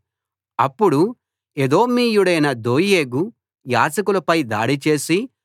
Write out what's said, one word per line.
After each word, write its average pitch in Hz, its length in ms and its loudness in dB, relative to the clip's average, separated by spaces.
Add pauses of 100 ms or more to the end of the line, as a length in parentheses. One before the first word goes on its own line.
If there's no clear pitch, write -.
(600)
అప్పుడు 160 560 0 (400)
ఎదోమీయుడైన 185 960 2
దోయేగు 139 800 0 (360)
యాజకులపై 165 760 0
దాడి 117 460 -2
చేసి, 156 400 -2 (160)